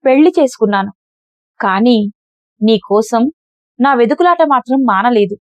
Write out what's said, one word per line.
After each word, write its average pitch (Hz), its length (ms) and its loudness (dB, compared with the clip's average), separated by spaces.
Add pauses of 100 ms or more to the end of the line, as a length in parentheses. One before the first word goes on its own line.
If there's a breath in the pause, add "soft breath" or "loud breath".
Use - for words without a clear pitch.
పెళ్లి 277 260 2
చేసుకున్నాను, 208 600 -2 (680)
కానీ 214 380 0 (640)
నీ 220 180 2
కోసం 220 440 -2 (560)
నా 269 140 2
వెదుకులాట 302 540 0
మాత్రం 262 360 0
మానలేదు. 208 600 0